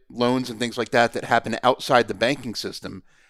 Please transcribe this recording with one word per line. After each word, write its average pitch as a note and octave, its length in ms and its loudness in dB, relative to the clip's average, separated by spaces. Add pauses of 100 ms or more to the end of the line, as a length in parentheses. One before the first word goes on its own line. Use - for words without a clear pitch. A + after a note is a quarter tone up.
loans B2 440 0
and G#2+ 80 -10
things A#2 180 -4
like A#2 140 -4
that A#2 220 4
that - 100 -6
happen A#2 400 0
outside A#2+ 440 4
the G#2 60 -8
banking A#2 400 -2
system, F#2+ 480 -10 (280)